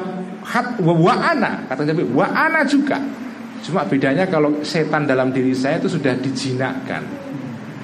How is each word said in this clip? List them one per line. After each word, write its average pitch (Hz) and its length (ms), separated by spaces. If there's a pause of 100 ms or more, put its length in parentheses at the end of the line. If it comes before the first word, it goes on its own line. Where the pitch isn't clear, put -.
(480)
hat, 247 360
wa, 170 120
wa 170 200
ana," 262 560
kata 135 160
Nabi, 160 240
"wa 165 160
ana 311 400
juga. 269 320 (640)
Cuma 147 240
bedanya 139 400
kalau 151 400
setan 156 400
dalam 131 240
diri 131 240
saya 139 240
itu 175 140
sudah 135 260
dijinakkan. 127 840 (800)